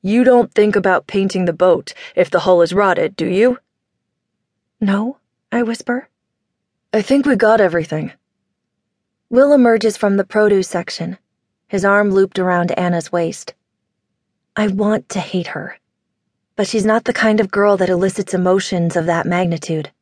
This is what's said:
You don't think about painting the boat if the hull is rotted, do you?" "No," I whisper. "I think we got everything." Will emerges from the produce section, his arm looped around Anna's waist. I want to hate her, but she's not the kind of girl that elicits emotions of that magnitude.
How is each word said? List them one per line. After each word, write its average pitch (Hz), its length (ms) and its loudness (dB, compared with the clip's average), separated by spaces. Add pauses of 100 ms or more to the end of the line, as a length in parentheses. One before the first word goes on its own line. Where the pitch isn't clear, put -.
You 226 220 0
don't 247 280 4
think 208 220 2
about 190 320 0
painting 196 380 -2
the 170 80 0
boat 160 420 0 (220)
if 151 140 0
the 208 100 0
hull 180 220 4
is 170 100 0
rotted, 190 420 0
do 165 120 -6
you?" 226 320 2 (1200)
"No," 208 380 -2 (340)
I 233 100 0
whisper. 240 460 -6 (840)
"I 220 100 0
think 277 240 0
we 262 100 2
got 220 240 4
everything." 160 520 -2 (1160)
Will 277 220 4
emerges 226 440 2
from 196 200 0
the 196 80 0
produce 202 440 2
section, 175 500 -8 (500)
his 196 160 -4
arm 202 260 2
looped 190 280 0
around 180 340 0
Anna's 175 400 -2
waist. - 420 -6 (1000)
I 214 120 0
want 208 420 -2
to 190 100 -6
hate 175 280 -6
her, - 300 -12 (800)
but 196 100 -2
she's 214 200 -2
not 220 180 0
the 247 80 -2
kind 220 260 0
of 208 120 -2
girl 202 260 2
that 185 140 -2
elicits 190 440 -2
emotions 180 640 0
of 165 100 -2
that 170 200 -2
magnitude. 165 760 -4